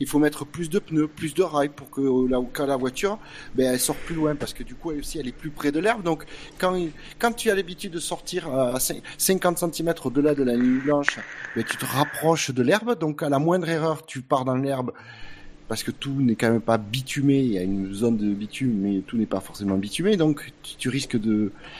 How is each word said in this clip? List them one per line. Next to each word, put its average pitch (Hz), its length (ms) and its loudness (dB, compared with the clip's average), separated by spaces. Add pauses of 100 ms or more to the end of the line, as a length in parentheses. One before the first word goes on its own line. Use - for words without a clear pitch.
il 135 60 -2
faut 147 120 2
mettre 147 260 2
plus 165 240 -8
de 185 100 0
pneus, 156 300 0
plus 151 240 -8
de 185 100 2
rails 151 280 2
pour 143 180 -16
que, 139 140 -4
euh, 127 260 4
là, 127 100 2 (140)
quand 147 140 -2
la 139 100 2
voiture, 131 420 -2 (360)
ben, 127 180 4
elle 127 80 0
sort - 160 0
plus - 180 -8
loin, 151 200 2
parce 120 180 -6
que - 100 -10
du 123 120 -12
coup, 165 160 -8
elle 151 80 -6
aussi, 147 200 -8
elle 127 100 -6
est 120 40 -6
plus - 180 -12
près 147 220 -2
de 151 80 -2
l'herbe, 214 220 2
donc 165 240 -2 (320)
quand, 185 180 2 (420)
quand 233 140 2
tu 226 180 -2
as 202 40 4
l'habitude 180 380 -4
de 165 80 -6
sortir 170 520 -6
à 127 280 2
cin-, - 200 -2 (160)
cinquante 180 420 2
centimètres 165 480 -2
au-delà 143 280 4
de 143 80 2
la 123 140 4
ligne 127 240 4
blanche, 143 380 2 (380)
ben, 117 80 0
tu - 140 -6
te 135 80 -6
rapproches 151 640 2
de 127 120 2
l'herbe, 214 360 2
donc 156 240 -2
à 151 80 0
la 139 80 4
moindre 170 320 2
erreur, 160 340 0
tu - 160 -10
pars 127 240 0
dans 127 120 0
l'herbe, 131 360 -2 (760)
parce 113 140 -4
que - 80 -6
tout 139 300 -6
n'est 120 140 4
quand 113 160 4
même 113 120 4
pas 113 160 4
bitumé, 131 600 2
il 127 140 2
y 95 60 0
a 90 40 -2
une 98 320 -2
zone 117 220 2
de 104 160 0
bitume, 107 480 -2
mais 98 260 2
tout 120 120 -6
n'est 107 80 2
pas 95 140 -2
forcément 98 360 -2
bitumé, 165 400 0
donc 156 340 2 (120)
tu, - 140 -14
tu - 120 -4
risques 127 300 -2
de... 107 340 2 (280)